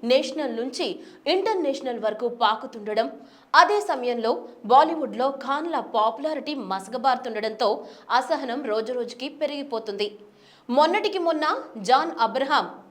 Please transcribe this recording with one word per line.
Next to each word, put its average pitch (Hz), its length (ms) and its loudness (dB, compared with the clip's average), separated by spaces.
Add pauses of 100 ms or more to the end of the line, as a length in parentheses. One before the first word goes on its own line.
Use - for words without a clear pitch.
(100)
నేషనల్ 277 500 2
నుంచి 262 260 -4 (480)
ఇంటర్నేషనల్ 339 720 -2
వరకు 214 200 -2 (160)
పాకుతుండడం, 214 640 0 (540)
అదే 415 180 6 (120)
సమయంలో 240 420 0 (400)
బాలీవుడ్లో 269 560 4 (160)
ఖాన్ల 294 340 -2 (160)
పాపులారిటీ 269 600 0 (180)
మసగబారుతుండడంతో 226 960 -2 (500)
అసహనం 269 420 -2 (120)
రోజురోజుకి 233 560 -4 (120)
పెరిగిపోతుంది. 233 680 -4 (680)
మొన్నటికి 381 500 4
మొన్న 311 180 0 (440)
జాన్ 302 240 4 (140)
అబ్రహాం 262 400 0 (240)